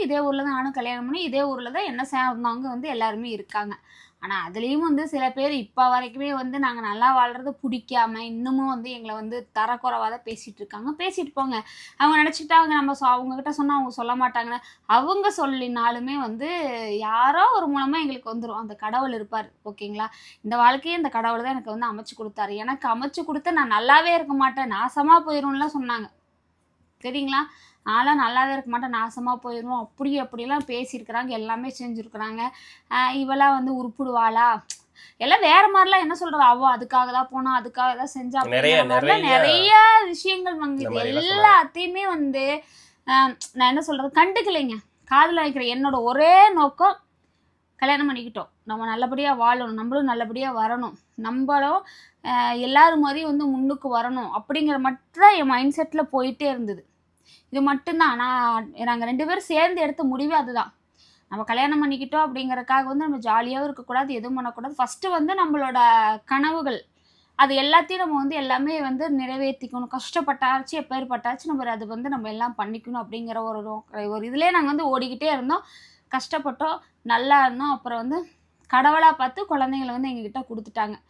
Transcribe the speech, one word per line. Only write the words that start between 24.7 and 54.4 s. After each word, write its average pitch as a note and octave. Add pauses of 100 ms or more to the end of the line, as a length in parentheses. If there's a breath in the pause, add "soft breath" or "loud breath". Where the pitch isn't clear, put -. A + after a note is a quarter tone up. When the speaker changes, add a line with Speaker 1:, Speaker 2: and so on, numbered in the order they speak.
Speaker 1:
நாசமா C#4+ (100)
போயிரும்லாம் C#4+
சொன்னாங்க. A#3+ (960)
சரிங்களா? C4+ (420 loud breath)
நான்லாம் B3+
நல்லாவே B3+
இருக்க C4
மாட்டேன், A#3+
நாசமா A#3+ (120)
போயிரும், A#3+
அப்படி C#4
அப்படிலாம் C4
பேசியிருக்கிறாங்க, A#3+
எல்லாமே A3+
செஞ்சிருக்கிறாங்க. A3+ (500 loud breath)
ஆஹ், B3+
இவளா C#4
வந்து C4
உருப்பிடுவாளா? A#3+ (760 loud breath)
எல்லாம் F4
வேற F4+
மாதிரிலாம் F#4+
என்ன E4+
சொல்றது, D#4
அவ B3
அதுக்காக B3
தான் B3+
போனா, C4 (100)
அதுக்காக B3
தான் C4+
செஞ்சா C4
Speaker 2:
நிறைய, D4+
Speaker 1:
அப்படிங்கிற C#4
மாதிரிலாம் D#4+
Speaker 2:
நிறைய C4
Speaker 1:
நிறைய F4 (340)
விஷயங்கள் F4+
வாங்குது. C#4
Speaker 2:
இந்த A#3
மாதிரிலாம் C4+
சொல்றாங்க. G4
Speaker 1:
எல்லாத்தையுமே F#4
வந்து, C#4 (640 soft breath)
ஆஹ், C4 (200)
நான் B3+
என்ன D4
சொல்றது, C#4
கண்டுக்கலைங்க. E4+ (340)
காதுல D#4+
வைக்கிற C4+
என்னோட C4
ஒரே C#4 (200)
நோக்கம், E4+ (840)
கல்யாணம் C#4+
பண்ணிக்கிட்டோம், A#3 (140)
நம்ம A3+
நல்லபடியா C4
வாழணும், A#3
நம்மளும் C4
நல்லபடியா A#3
வரணும், A#3+ (240)
நம்மளும், C#4 (440 loud breath)
ஆஹ், A#3+
எல்லாரும் D4
மாதிரியும் D4+
வந்து C#4+
முன்னுக்கு C4+
வரணும் A#3+
அப்படிங்கிற D4